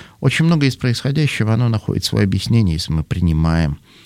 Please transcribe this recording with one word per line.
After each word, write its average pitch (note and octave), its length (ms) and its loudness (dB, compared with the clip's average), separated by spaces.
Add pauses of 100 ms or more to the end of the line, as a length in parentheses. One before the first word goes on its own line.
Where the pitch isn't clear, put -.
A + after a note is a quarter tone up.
(200)
очень C#3 260 0
многое D#3 240 2
из B2 60 -2
происходящего, B2+ 800 -2
оно A#2+ 160 2
находит - 340 -2
свое G#2+ 220 0
объяснение, G2 480 0
если D#2 180 -4
мы D#2 120 0
принимаем, D#2+ 760 0 (280)